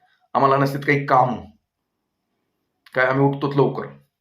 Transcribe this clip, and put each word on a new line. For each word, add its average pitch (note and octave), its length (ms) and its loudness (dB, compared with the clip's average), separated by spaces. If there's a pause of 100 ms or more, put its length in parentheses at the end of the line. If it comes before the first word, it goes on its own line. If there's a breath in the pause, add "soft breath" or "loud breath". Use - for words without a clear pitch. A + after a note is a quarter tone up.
(340)
आम्हाला C3+ 240 2
नसतात C#3 220 -2
काही C#3+ 260 -2
काम, B2+ 300 2 (1600)
काय C3 100 2
आम्ही C3+ 200 2
उठतोच C#3 300 -2
लवकर, C3 300 0 (360)